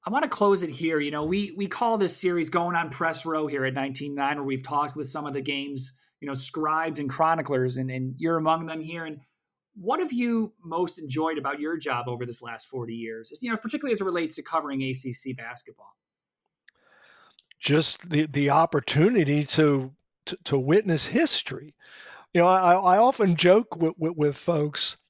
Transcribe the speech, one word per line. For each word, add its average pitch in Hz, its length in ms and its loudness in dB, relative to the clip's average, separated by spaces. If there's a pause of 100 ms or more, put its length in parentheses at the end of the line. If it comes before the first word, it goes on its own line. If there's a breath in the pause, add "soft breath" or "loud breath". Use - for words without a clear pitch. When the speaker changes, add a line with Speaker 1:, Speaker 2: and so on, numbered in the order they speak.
Speaker 1:
I 190 60 -8
wanna 277 200 0
close 202 340 2
it 160 60 -4
here. 156 300 -2
You 147 120 -2
know, 151 140 -4
we, 196 260 0
we 190 160 -4
call 226 300 0
this 190 180 2
series 175 340 0
Going 175 260 0
on 165 140 -2
Press 160 360 -4
Row 156 220 -2
here 139 180 -2
at 131 80 -2
ninety-nine, 139 640 -4
where 139 80 -6
we've 131 180 -4
talked 147 320 -2
with 139 140 -8
some 151 160 -8
of 139 80 -6
the 139 80 -4
game's, 139 500 -6 (300)
you 147 60 -10
know, 139 60 -6
scribes 156 640 -4
and 143 100 -4
chroniclers, 139 680 0
and, 131 160 -4
and 131 260 -6
you're 165 200 0
among 160 280 0
them 160 160 -8
here. 165 240 -10
And 151 140 -12 (560)
what 226 240 -2
have 320 120 -2
you 233 420 0 (100)
most 170 340 -2
enjoyed 156 400 -2
about 143 220 -4
your 156 180 -4
job 123 300 -4
over 123 180 -6
this 117 160 -10
last 117 260 -12
forty 117 280 -8
years, 113 360 -10 (100)
you 240 100 -4
know, 220 60 -2
particularly 247 360 -4
as 202 80 -2
it 190 40 -2
relates 170 300 -2
to 147 60 -10
covering 143 400 -4
A 131 120 -4
C 131 200 -8
C 131 200 -8
basketball? 120 640 -18 (1600 soft breath)
Speaker 2:
Just 151 500 0
the, 156 160 2
the 143 240 0
opportunity 151 960 4
to, 139 460 4 (340)
to, - 200 -8
to 139 120 0
witness 160 480 2
history. - 720 -2 (580 loud breath)
You 170 80 6
know, 175 60 8
I, 185 260 8
I 180 240 6
often 220 380 4
joke 185 400 6
with, 165 240 0
with, 160 180 -2
with 147 180 2
folks 151 640 -2 (120)